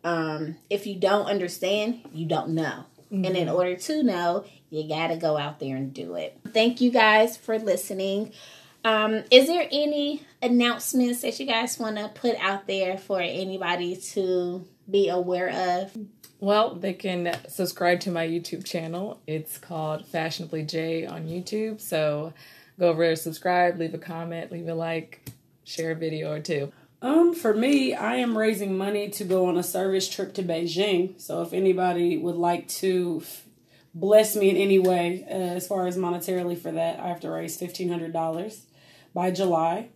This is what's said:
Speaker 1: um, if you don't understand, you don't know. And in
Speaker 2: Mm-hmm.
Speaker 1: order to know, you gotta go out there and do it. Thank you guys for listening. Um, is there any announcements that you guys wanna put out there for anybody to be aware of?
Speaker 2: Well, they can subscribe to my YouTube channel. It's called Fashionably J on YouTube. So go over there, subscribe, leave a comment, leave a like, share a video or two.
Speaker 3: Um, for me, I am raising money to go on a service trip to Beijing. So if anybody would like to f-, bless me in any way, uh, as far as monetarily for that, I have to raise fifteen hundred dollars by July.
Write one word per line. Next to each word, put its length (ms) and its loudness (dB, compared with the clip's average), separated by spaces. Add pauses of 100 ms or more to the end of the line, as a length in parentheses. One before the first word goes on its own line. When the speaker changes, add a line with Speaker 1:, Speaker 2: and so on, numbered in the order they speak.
Speaker 1:
um, 540 -4 (120)
if 160 -2
you 100 -6
don't 300 2
understand, 760 -2 (120)
you 120 -6
don't 240 0
know. 340 -2 (260)
And 160 -2
in 80 0 (140)
Speaker 2:
Mm-hmm. 80 0
Speaker 1:
order 200 2
to 280 -2
know, 400 0 (260)
you 200 -6
gotta 260 -2
go 220 0
out 220 -4
there 180 -6
and 160 -6
do 220 -10
it. 220 -8 (120)
Thank 320 2
you 100 6
guys 460 6
for 200 -4
listening. 760 -2 (500)
Um, 480 2
is 160 10
there 240 2
any 520 0 (180)
announcements 800 2
that 180 -4
you 60 -8
guys 340 -2
wanna 340 -6
put 260 0
out 280 -2
there 300 -2
for 240 -4
anybody 760 -4 (180)
to 520 -2 (240)
be 180 4
aware 420 0
of? 480 -2 (440)
Speaker 2:
Well, 340 2
they 180 -4
can 400 -2 (140)
subscribe 540 0
to 100 -4
my 160 -2
YouTube 380 -6
channel. 600 -6
It's 320 -6
called 480 -6
Fashionably 580 -4
J 420 -4
on 220 -8
YouTube. 520 -6
So 540 -2 (440)
go 120 4
over 160 4
there, 100 4
subscribe, 640 0
leave 140 -2
a 40 -10
comment, 540 -8
leave 160 -8
a 80 -4
like, 460 -6 (420)
share 280 -6
a 40 -2
video 360 -4
or 80 -4
two. 320 -4 (300)
Speaker 3:
Um, 340 6
for 180 2
me, 400 4
I 220 -2
am 220 0
raising 400 0
money 320 -2
to 160 -8
go 220 4
on 100 2
a 60 2
service 440 0
trip 280 -6
to 80 -2
Beijing. 760 0
So 220 -6
if 120 -6
anybody 640 4
would 200 -2
like 300 0 (120)
to 440 2
f-, 200 -16 (500)
bless 420 6
me 140 6
in 80 4
any 220 6
way, 500 2
uh, 40 -8
as 340 -4
far 200 0
as 100 -4
monetarily 600 -2
for 140 -8
that, 280 -2
I 100 -6
have 120 -6
to 80 -8
raise 280 -8
fifteen 320 -4
hundred 240 -4
dollars 520 -4 (480)
by 180 0
July. 640 0